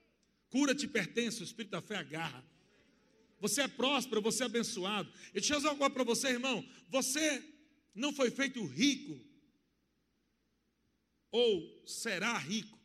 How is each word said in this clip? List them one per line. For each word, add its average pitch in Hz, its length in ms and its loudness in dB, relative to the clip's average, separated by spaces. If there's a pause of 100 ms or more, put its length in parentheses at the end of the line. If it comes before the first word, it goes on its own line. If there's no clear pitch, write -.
(500)
Cura 277 260 4
te - 120 -2
pertence, 220 540 -2
o - 20 -6
Espírito - 280 -10
da 175 100 -4
fé 208 160 -8
agarra. 151 460 -8 (960)
Você 214 220 0
é 269 60 2
próspero, 240 540 0
você 220 220 0
é - 20 2
abençoado. 208 680 -2 (180)
E - 40 -20
deixa 233 200 0
eu 294 40 4
dizer 294 120 2
uma 285 80 0
coisa 277 160 4
pra 254 100 0
você, 233 260 2
irmão. 247 340 0 (260)
Você 262 540 0 (500)
não 285 200 -2
foi 269 180 2
feito 262 340 -2
rico 156 540 0 (2000)
ou 208 540 2
será 208 520 -2
rico 175 480 -4